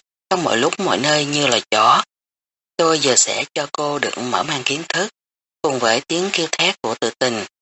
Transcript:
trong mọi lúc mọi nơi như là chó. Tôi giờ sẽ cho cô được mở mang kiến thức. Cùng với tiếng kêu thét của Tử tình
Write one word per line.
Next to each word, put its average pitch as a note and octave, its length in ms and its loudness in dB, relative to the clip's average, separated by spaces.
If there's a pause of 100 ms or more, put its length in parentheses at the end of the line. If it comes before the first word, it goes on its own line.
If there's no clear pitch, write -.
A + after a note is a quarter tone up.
(300)
trong F3+ 140 0
mọi A2+ 120 2
lúc D3 240 0
mọi B2+ 180 0
nơi D3+ 260 0
như C#3+ 220 0
là A#2 140 2 (100)
chó. A2 320 4 (720)
Tôi D#3+ 220 4
giờ C3+ 180 2
sẽ - 280 0 (100)
cho - 180 -4
cô D3 260 -4
được - 200 -4
mở A#2 240 -2
mang D3 220 -4
kiến D3 240 -4
thức. F#3 220 -2 (520)
Cùng C#3 160 0
với A#2 220 2
tiếng F3+ 320 -4
kêu E3 200 -2
thét F3+ 300 -2
của A2+ 120 -2
Tử A#2 240 -2
tình A#2 260 -2 (180)